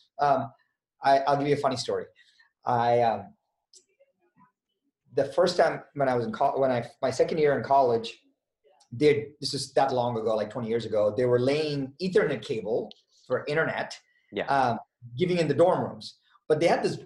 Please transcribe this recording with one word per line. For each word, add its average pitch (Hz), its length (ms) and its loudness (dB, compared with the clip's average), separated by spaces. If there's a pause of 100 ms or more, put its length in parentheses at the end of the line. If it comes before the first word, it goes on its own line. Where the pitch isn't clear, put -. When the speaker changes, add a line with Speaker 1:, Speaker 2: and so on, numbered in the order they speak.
(200)
Speaker 1:
um, 135 300 2 (540)
I, 135 160 4
I'll 143 160 2
give 139 140 -2
you 143 60 4
a - 20 -6
funny 131 180 0
story. 98 300 -4 (600)
I, 120 360 2
um, 104 320 0 (1800)
the 135 120 0
first 180 320 0
time 151 240 2 (140)
when 139 120 0
I 127 80 0
was 120 100 -2
in 110 60 -6
col-, 139 300 -2
when 131 100 2
I, 117 140 -2 (160)
my 127 100 -2
second 165 280 0
year 143 180 4
in 117 80 -4
college, 131 520 2 (760)
they, 143 380 2 (100)
this 139 120 -6
is - 200 -8
that 131 200 2
long 120 240 0
ago, 110 160 0
like, 107 160 -2
twenty 117 200 -8
years 113 160 -2
ago, 107 320 0
they 127 80 2
were 123 160 2
laying 143 500 -2 (100)
Ethernet 185 400 0
cable 120 480 -4 (380)
for 127 220 -2
internet, 139 500 -4 (320)
Speaker 2:
Yeah. 101 140 -4
Speaker 1:
um, 127 340 0 (380)
giving 175 220 0
in 156 100 0
the 139 40 0
dorm 156 300 2
rooms. - 360 -12 (280)
But 151 140 2
they 170 60 4
had 226 160 2
this 165 120 -2 (100)